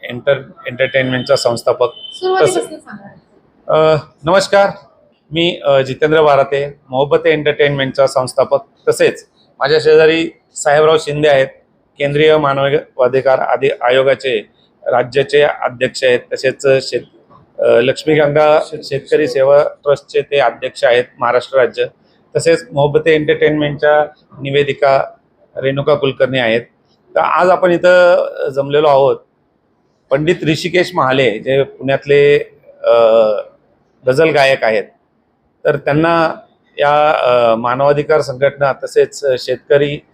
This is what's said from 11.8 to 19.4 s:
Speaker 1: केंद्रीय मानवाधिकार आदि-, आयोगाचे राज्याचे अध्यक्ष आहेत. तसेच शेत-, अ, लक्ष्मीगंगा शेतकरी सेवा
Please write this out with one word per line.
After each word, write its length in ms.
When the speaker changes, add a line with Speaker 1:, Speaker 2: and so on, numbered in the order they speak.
Speaker 1:
केंद्रीय 380
मानवाधिकार 1000
आदि-, 460
आयोगाचे 640
राज्याचे 560
अध्यक्ष 640
आहेत. 160
तसेच 340
शेत-, 360
अ, 160
लक्ष्मीगंगा 800
शेतकरी 460
सेवा 340